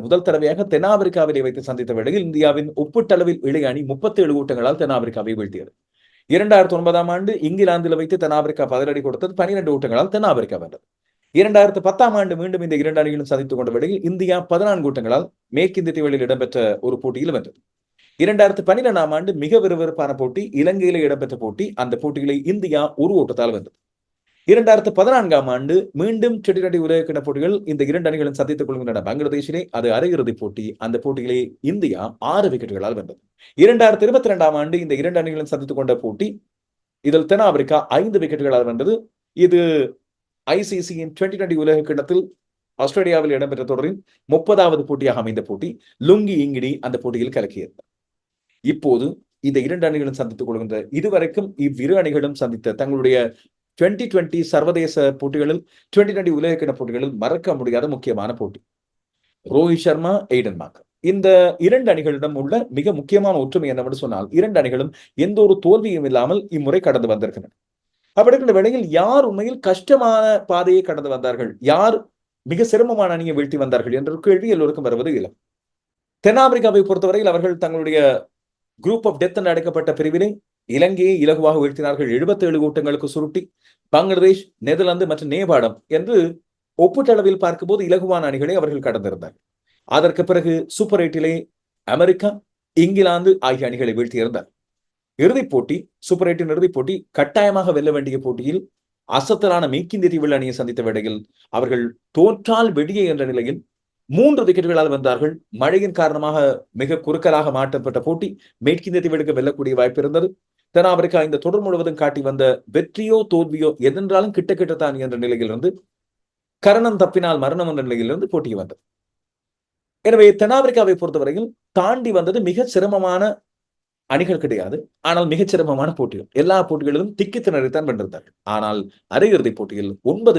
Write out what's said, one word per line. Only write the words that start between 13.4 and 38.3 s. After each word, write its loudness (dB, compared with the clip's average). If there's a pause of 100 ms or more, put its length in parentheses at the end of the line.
கொண்ட -2
வேளையில் -4
இந்தியா 0 (120)
பதினான்கு 0
கூட்டங்களால் -2 (320)
மேற்கிந்திய 0
தீவில் 0
இடம்பெற்ற -2 (200)
ஒரு -2
போட்டியில் -4
வென்றது. -12 (600)
இரண்டாயிரத்தி 4
பன்னிரெண்டாம் 2
ஆண்டு -4 (140)
மிக 4
விறுவிறுப்பான -2
போட்டி, -4 (180)
இலங்கையிலே 0
இடம்பெற்ற -4
போட்டி. -6 (160)
அந்த -4
போட்டிகளை -2 (140)
இந்தியா -2 (220)
ஒரு 2 (100)
ஓட்டத்தால் -2
வென்றது. -14 (680)
இரண்டாயிரத்தி 6
பதினான்காம் 4
ஆண்டு -2 (240)
மீண்டும் 0
ட்வென்டி 0
ட்வென்டி -2
உலகக்கிண்ண 0
போட்டிகள் -2 (160)
இந்த -2
இரண்டு 0
அணிகளும் -2
சந்தித்துக் -2
கொள்கின்றன -4
பங்களாதேஷிலே. -4 (160)
அது -2
அரையிறுதிப் -2
போட்டி. -10 (200)
அந்த -4
போட்டிகளை -4 (340)
இந்தியா -2 (320)
ஆறு 2
விக்கெட்டுகளால் -6
வென்றது. -14 (440)
இரண்டாயிரத்தி 6
இருபத்தி 4
ரெண்டாம் 2
ஆண்டு -2
இந்த -4
இரண்டு 0
அணிகளும் -6
சந்தித்துக் -6
கொண்ட 0
போட்டி, -4 (800)
இதில் 4
தென்னாப்பிரிக்கா 2 (180)
ஐந்து 0
விக்கெட்டுகளால் 0